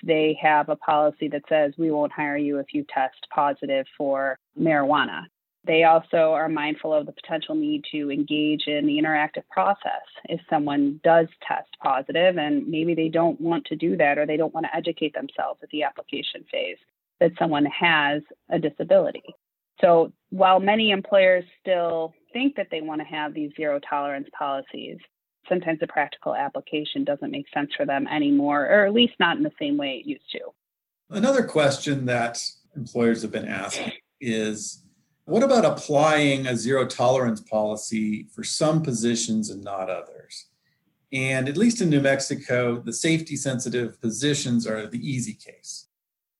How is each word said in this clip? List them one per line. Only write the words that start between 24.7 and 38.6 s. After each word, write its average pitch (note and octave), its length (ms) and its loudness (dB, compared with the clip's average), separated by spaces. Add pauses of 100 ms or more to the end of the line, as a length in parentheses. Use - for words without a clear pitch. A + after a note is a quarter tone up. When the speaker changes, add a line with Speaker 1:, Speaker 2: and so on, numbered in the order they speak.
Speaker 1:
sometimes E3 320 -2
the E3+ 80 -4
practical - 480 -4
application C#3+ 640 -6
doesn't C#3+ 300 -4
make C#3+ 200 -10
sense C#3+ 240 -4
for D3 80 -2
them C#3 220 -2
anymore, C#3+ 600 2
or G#3 200 6
at G3+ 80 2
least A#3 240 4
not E3+ 180 2
in C#4+ 60 0
the - 160 -2
same D3 180 -2
way C#3 200 -4
it A2+ 100 -14
used - 240 -10
to. - 80 -10 (720)
Speaker 2:
Another B3 320 2
question C#3 640 0
that A#2+ 340 -2 (360)
employers A#2 460 0
have G#2+ 100 -6
been G#2+ 160 -6
asking G2+ 460 -6 (260)
is, A2 640 -6 (440)
what G3+ 140 2
about C4 220 6
applying D3 800 2
a B2+ 100 0
zero B2 300 0
tolerance B2 540 2
policy G#2+ 920 -4
for - 120 -12
some D#3+ 360 0